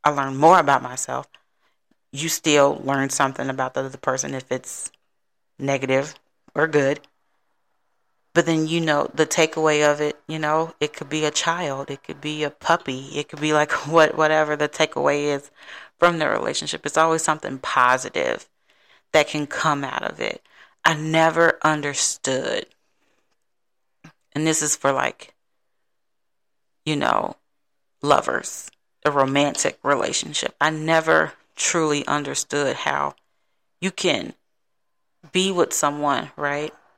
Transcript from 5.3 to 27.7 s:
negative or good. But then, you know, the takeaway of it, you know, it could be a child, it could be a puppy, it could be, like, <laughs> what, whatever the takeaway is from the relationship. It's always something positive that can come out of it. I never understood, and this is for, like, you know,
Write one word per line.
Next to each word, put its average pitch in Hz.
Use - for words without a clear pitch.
negative 135
or 151
good. 143
But 165
then, 160
you 165
know, 147
the 156
takeaway 156
of 147
it, 147
you 156
know, 156
it 151
could 143
be 156
a 151
child, 147
it 139
could 143
be 151
a 143
puppy, 135
it 147
could 143
be, 151
like, 151
<laughs> -
what, 160
whatever 156
the 147
takeaway 147
is 143
from 170
the 151
relationship. -
It's 151
always 160
something 147
positive 127
that 151
can 151
come 143
out -
of -
it. -
I 165
never 160
understood, 143
and 156
this 156
is 147
for, 139
like, -
you 151
know, -